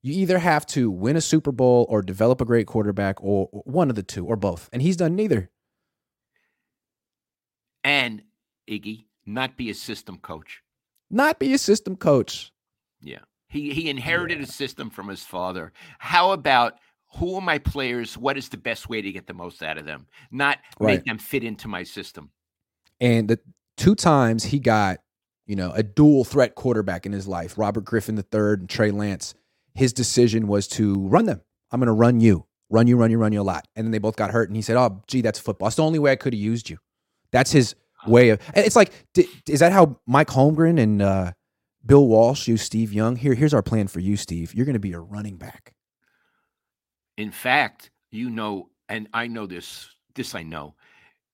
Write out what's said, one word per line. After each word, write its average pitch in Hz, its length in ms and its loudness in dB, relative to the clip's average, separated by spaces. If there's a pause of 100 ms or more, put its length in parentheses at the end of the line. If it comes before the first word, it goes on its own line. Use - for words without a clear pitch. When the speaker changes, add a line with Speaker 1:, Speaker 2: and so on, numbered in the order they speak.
Speaker 1:
you 135 120 -6
either 185 240 0
have 165 280 0
to 120 260 -2
win 107 240 -2
a 160 40 0
Super 156 300 0
Bowl 123 380 4
or 107 140 0
develop 107 380 0
a 127 40 -2
great 113 240 0
quarterback 101 520 -2
or, 98 300 -2
or 101 160 -14
one 147 240 0
of 113 60 -4
the 98 80 -8
two 90 200 -10
or 113 120 -2
both. 95 360 -6
And 123 80 -6
he's 175 160 0
done 170 200 -2
neither. 165 340 -2 (2250)
Speaker 2:
And, 127 380 -2 (460)
Iggy, 107 380 -10 (180)
not 127 320 -8
be 120 140 -8
a 98 40 -8
system - 440 -14
coach. - 440 -18 (480)
Speaker 1:
Not 285 280 0
be 269 140 -2
a 277 60 2
system 196 380 -2
coach. - 560 0 (480)
Speaker 2:
Yeah. 71 200 -18 (280)
He, 147 240 -8
he 160 160 -4
inherited 165 500 -4
Speaker 1:
Yeah. 143 60 -10
Speaker 2:
a 127 40 -14
system - 420 -10
from 98 180 -14
his 95 140 -14
father. 90 500 -10 (260)
How 175 340 2
about 131 420 2 (400)
who 185 220 -6
are 190 40 -6
my 170 180 -4
players? 123 600 -6
What 135 180 -4
is 135 120 -12
the - 80 -14
best 110 320 -10
way 113 120 -6
to 98 120 -10
get 87 140 -16
the - 80 -16
most 87 280 -16
out 78 160 -8
of 76 80 -14
them? 73 200 -16 (240)
Not 139 280 -2 (220)
Speaker 1:
Right. 104 160 2
Speaker 2:
make - 80 -6
them 110 140 -8
fit 120 260 -6
into 110 240 -12
my 90 160 -10
system. - 460 -18 (680)
Speaker 1:
And 117 280 2
the 113 100 2 (380)
two 196 180 4
times 127 500 2
he 143 140 -2
got, 107 400 2 (480)
you 104 80 -8
know, 90 180 -4
a 107 120 -2
dual 139 400 4
threat 127 320 0
quarterback 98 500 -4
in 101 60 -8
his 98 160 -8
life, 87 280 -8
Robert 104 280 -4
Griffin 107 320 -4
the 101 60 -6
third 104 380 0
and 90 80 -14
Trey 107 220 0
Lance, 101 440 -6 (400)
his 127 180 0
decision 113 560 2
was 101 200 0
to 104 260 0 (120)
run 170 200 2
them. 120 160 -6 (280)
"I'm 120 80 -4
gonna 120 140 2
run 117 280 4
you, 107 260 4 (220)
run 113 200 4
you, 123 80 6
run 113 160 4
you, 113 60 2
run 107 140 0
you 104 80 -2
a 101 40 -2
lot." 90 320 -6
And 113 100 -6
then 113 60 -2
they 110 60 -2
both 107 180 -4
got 110 160 -2
hurt, 113 160 0
and 104 80 -8
he 110 60 -6
said, 113 140 0
"Oh, 107 300 0
gee, 131 140 -4
that's 110 180 -2
football. 98 300 -6
That's 113 80 -4
the 160 80 2
only 160 160 0
way 143 100 4
I 135 60 2
coulda 127 200 -6
used 110 340 -4
you." - 80 -16 (520)
That's - 220 2
his 127 240 4 (300)
way 120 240 8
of, 107 100 2 (140)
and 202 100 6
it's 214 120 4
like, 214 160 6 (220)
d-, - 140 4 (200)
is 143 120 0
that 170 120 6
how 170 340 4
Mike 143 220 4
Holmgren 151 520 4
and, 107 220 2
uh, 95 300 0 (520)
Bill 139 220 8
Walsh 117 420 4
used 113 160 0
Steve 110 280 -4
Young? 113 240 0
"Here, 131 180 0
here's 143 200 2
our 107 80 4
plan 107 260 -2
for 87 120 -8
you, 98 160 0
Steve. 82 380 -8
You're 120 120 -2
gonna 131 120 -2
be 98 140 -6
a 85 80 -12
running 101 360 -14
back." - 380 -20 (1400)
Speaker 2:
In 107 120 -10
fact, 127 600 -4 (200)
you 120 200 -8
know, 107 400 -8 (180)
and 107 240 -10
I 117 140 -4
know 113 200 -10
this, - 440 -16 (240)
this - 200 -10
I 90 80 -10
know, 78 320 -14 (580)